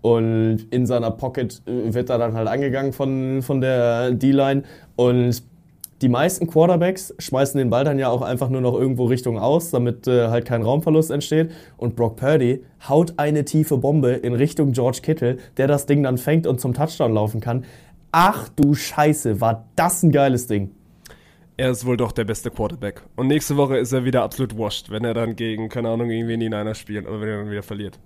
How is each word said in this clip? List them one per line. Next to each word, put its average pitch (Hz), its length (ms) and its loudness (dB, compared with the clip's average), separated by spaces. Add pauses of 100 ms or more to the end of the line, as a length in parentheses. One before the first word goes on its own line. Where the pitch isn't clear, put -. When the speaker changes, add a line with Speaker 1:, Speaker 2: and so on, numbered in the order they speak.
Speaker 1:
und 113 680 2
in 123 140 2
seiner 117 260 0
Pocket, 127 560 -6
äh, 113 260 -4
wird 123 160 -4
er 123 80 0
dann 117 160 0
halt 113 140 -2
angegangen 135 460 -2
von, 135 480 -2
von 131 200 -2
der 123 500 2
D-Line. 139 520 2 (320)
Und 123 480 2 (580)
die 135 80 4
meisten 135 380 0
Quarterbacks 175 720 2
schmeißen 139 380 0
den 127 120 2
Ball 120 160 2
dann 147 120 0
ja 135 120 0
auch 123 120 0
einfach 123 280 -2
nur 131 120 0
noch 123 120 2
irgendwo 127 320 0
Richtung 120 340 0
aus, 156 320 2
damit, 123 360 0
äh, 123 200 4
halt 117 180 0
kein 117 160 -2
Raumverlust 156 480 2
entsteht. 156 420 0 (260)
Und 117 180 -4
Brock 113 220 -2
Purdy 135 460 2 (260)
haut 165 280 4
eine 147 280 0
tiefe 151 320 2
Bombe 135 340 2
in 120 220 -2
Richtung 139 400 0
George 123 280 0
Kittle, 131 360 0 (200)
der 135 100 2
das 143 180 0
Ding 143 180 2
dann 127 140 0
fängt 160 300 0
und 127 120 0
zum 123 140 -2
Touchdown 139 400 0
laufen 110 260 0
kann. 120 240 -4 (480)
Ach 185 380 2
du 143 260 2
Scheiße, 147 680 0
war 113 240 0 (100)
das - 280 0
ein 160 80 6
geiles 139 360 2
Ding. 101 240 -2 (880)
Speaker 2:
Er 131 140 0
ist 117 140 -4
wohl 123 100 0
doch 110 160 -2
der 113 140 -2
beste 110 260 -6
Quarterback. 107 520 -6 (120)
Und 131 120 -2
nächste 147 280 0
Woche 135 220 2
ist 120 160 -2
er 127 100 0
wieder 127 200 2
absolut 110 340 -4
washed, 107 340 -6
wenn 110 140 -4
er 117 80 -2
dann 113 240 -4
gegen, 110 320 -6
keine 117 180 -6
Ahnung, 117 220 -2
gegen 113 180 -4
wen 117 140 -2
die 113 80 -2
Niners 107 280 -4
spielen, 104 300 -10
aber 104 140 -8
wenn 107 80 -6
er 107 80 -6
dann 104 120 -8
wieder 104 140 -8
verliert. 101 420 -12